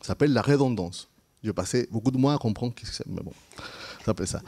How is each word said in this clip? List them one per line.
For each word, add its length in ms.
Ça 80
s'appelle 240
la 80
redondance. 680
J'ai 120
passé 360
beaucoup 220
de 60
mois 160
à 40
comprendre 400
ce 40
que 100
c'est, 160
mais 160
bon, 80
ça 60
s'appelle 220
ça. 200